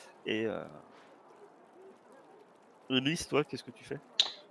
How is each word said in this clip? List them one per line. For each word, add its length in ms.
Et, 220
euh, 180
Ulysse, 380
toi, 160
qu'est-ce 200
que 80
tu 120
fais ? 160